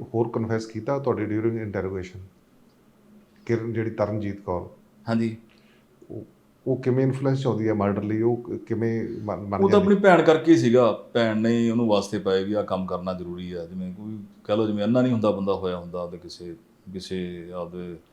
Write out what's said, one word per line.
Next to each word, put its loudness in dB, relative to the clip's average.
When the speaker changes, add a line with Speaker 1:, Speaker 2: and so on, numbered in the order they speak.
Speaker 1:
ਹੋਰ 2
ਕਨਫੈਸ -2
ਕੀਤਾ -4
ਤੁਹਾਡੇ -2
during 0
interrogation? -6
ਕਿਰਨ, 0
ਜਿਹੜੀ -2
ਤਰਨਜੀਤ -2
ਕੌਰ। -6
Speaker 2:
ਹਾਂਜੀ। 0
Speaker 1:
ਉਹ, -12
ਉਹ 2
ਕਿਵੇਂ 2
ਇਨਫਲੂਐਂਸ 0
'ਚ -2
ਆਉਂਦੀ 0
ਹੈ 2
ਮਰਡਰ 0
ਲਈ? 0
ਉਹ 2
ਕ-, -8
ਕਿਵੇਂ -4
ਮ-, -6
ਮਰ -2
Speaker 2:
ਉਹ 4
ਤਾਂ 6
Speaker 1:
ਜਾਂਦੀ? 4
Speaker 2:
ਆਪਣੀ -
ਭੈਣ 6
ਕਰਕੇ 6
ਹੀ 8
ਸੀਗਾ, 6
ਭੈਣ 2
ਨੇ 2
ਹੀ 2
ਉਹਨੂੰ 2
ਵਾਸਤੇ 2
ਪਾਏ 2
ਵੀ -2
ਆਹ 0
ਕੰਮ -2
ਕਰਨਾ -4
ਜ਼ਰੂਰੀ -8
ਆ। -8
ਜਿਵੇਂ -8
ਕੋਈ -12
ਕਹਿ 0
ਲਓ, 2
ਜਿਵੇਂ 0
ਅੰਨਾ 4
ਨਹੀਂ 2
ਹੁੰਦਾ 4
ਬੰਦਾ 0
ਹੋਇਆ -4
ਹੁੰਦਾ -8
ਆਪਦੇ -10
ਕਿਸੇ, -14
ਕਿਸੇ -8
ਆਪਦੇ -10